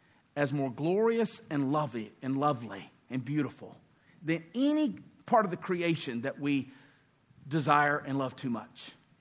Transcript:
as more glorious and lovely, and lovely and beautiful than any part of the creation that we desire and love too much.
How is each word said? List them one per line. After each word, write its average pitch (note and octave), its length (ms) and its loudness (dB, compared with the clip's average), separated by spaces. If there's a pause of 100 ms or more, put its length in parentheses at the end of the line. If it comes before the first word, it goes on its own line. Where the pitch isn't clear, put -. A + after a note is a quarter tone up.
(360)
as C#3+ 160 0
more C#3 180 0
glorious G#3 680 0 (100)
and C#3+ 220 0
lovely, B2 400 -2 (100)
and C3+ 140 -2
lovely A#2 560 -2 (180)
and B2 140 -4
beautiful C3 540 -4 (440)
than E3 220 -2 (100)
any C#4+ 460 2 (260)
part A3 200 6
of E3+ 60 -4
the E3+ 60 -4
creation E3 680 -2
that C3+ 140 -6
we C#3+ 320 0 (760)
desire D3 580 4
and C#3 120 -2
love C3 180 -2
too C3+ 140 -6
much. - 420 -8 (300)